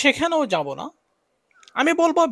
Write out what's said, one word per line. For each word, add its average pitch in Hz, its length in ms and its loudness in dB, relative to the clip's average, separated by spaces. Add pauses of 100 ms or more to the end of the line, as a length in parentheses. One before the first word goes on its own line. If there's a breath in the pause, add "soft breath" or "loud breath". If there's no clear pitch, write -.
সেখানেও 311 440 2
যাব 170 280 -2
না, 147 120 -12 (880)
আমি 285 180 0 (100)
বলবো 339 200 2 (100)